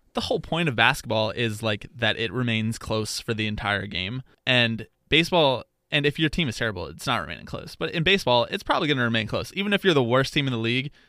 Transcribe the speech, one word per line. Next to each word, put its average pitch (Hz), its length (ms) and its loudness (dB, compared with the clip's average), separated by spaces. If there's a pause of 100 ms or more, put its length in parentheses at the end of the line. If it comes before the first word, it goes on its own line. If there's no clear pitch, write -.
(140)
the 240 80 -4
whole 226 180 -2
point 165 280 -2
of 127 80 0
basketball 113 540 2
is, 107 320 -2
like, 107 240 -2 (100)
that 113 220 0
it 110 160 -4
remains 113 460 -2
close 110 400 -4
for 117 160 -4
the 107 100 -2
entire 104 400 -2
game. 101 380 -6 (240)
And 117 400 2 (200)
baseball, 151 580 2 (260)
and 151 160 0
if 147 100 0
your 160 120 2
team 156 200 0
is 104 80 -6
terrible, 92 300 -4
it's 73 180 -14
not 117 160 -2
remaining 76 240 -10
close. - 300 -12
But 165 160 -4
in 170 100 -2
baseball, 147 480 4
it's - 140 -6
probably 190 240 0
gonna 135 160 0
remain 113 240 0
close. 101 260 -4
Even 196 180 -4
if 202 120 0
you're 185 100 4
the 143 100 6
worst 127 300 2
team 143 140 0
in 131 40 0
the 120 60 -2
league, 120 320 -2 (200)